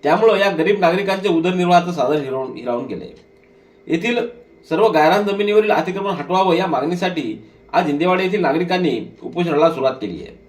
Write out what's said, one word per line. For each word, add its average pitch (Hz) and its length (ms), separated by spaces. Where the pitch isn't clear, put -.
त्यामुळं 214 320
या 196 140
गरीब 185 280
नागरिकांचे 190 500
उदरनिर्वाहाचं 175 640
साधन 147 300
हिरावून, 131 340
हिरावून 120 300
गेले. 92 220
येथील 226 320
सर्व 196 180
गायरान 170 360
जमिनीवरील 208 460
अतिक्रमण 196 400
हटवावं 185 440
या 185 120
मागणीसाठी 160 760
आज - 160
इंदेवाडी 180 360
येथील 190 160
नागरिकांनी 170 580
उपोषणाला 165 480
सुरुवात 131 300
केली 90 220
आहे. - 140